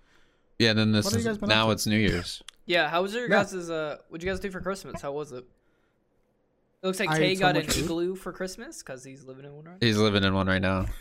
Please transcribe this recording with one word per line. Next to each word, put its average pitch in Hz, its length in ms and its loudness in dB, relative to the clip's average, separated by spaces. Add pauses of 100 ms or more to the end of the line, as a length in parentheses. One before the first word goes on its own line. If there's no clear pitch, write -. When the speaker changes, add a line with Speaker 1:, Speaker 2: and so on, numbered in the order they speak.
(580)
Speaker 1:
Yeah, 117 120 8
and 110 80 4
then 107 140 4
this 107 120 4
Speaker 2:
What - 100 0
have - 80 2
you 226 80 0
Speaker 1:
is, 214 60 -2
Speaker 2:
guys - 40 -8
been - 100 0
up 107 60 8
Speaker 1:
now 110 100 4
Speaker 2:
to? 110 60 4
Speaker 1:
it's - 140 -2
New 107 120 2
Year's. 87 440 0 (240)
Speaker 3:
Yeah, 170 220 2
how 170 140 0
was 196 120 -4
your 247 100 -4
Speaker 2:
Yeah. - 40 -4 (140)
Speaker 3:
guys', 185 280 -6
uh, 156 280 -4 (100)
what'd 165 160 -12
you 185 60 -4
guys 185 100 -4
do 202 100 -8
for 185 100 -10
Christmas? 185 420 -8
How 143 100 -8
was 143 200 -8
it? 127 120 -14 (1400)
It 190 40 -4
looks 190 140 -4
like 180 100 0
Speaker 2:
I 156 80 2
Speaker 3:
Tay 160 120 4
Speaker 2:
ate 190 80 0
so - 40 -2
Speaker 3:
got 180 140 4
Speaker 2:
much 160 80 0
Speaker 3:
an 151 60 -6
Speaker 2:
food. 131 140 0
Speaker 3:
igloo 175 320 -2
for 185 160 -12
Christmas 226 500 -12
'cause 131 220 -14
he's 135 200 -20
living 131 200 -18
in 143 100 -18
one 151 120 -20
right - 140 -20
Speaker 1:
He's 113 180 4
living 101 260 4
in 95 100 2
one 95 140 2
right 92 140 2
now. 95 240 0 (140)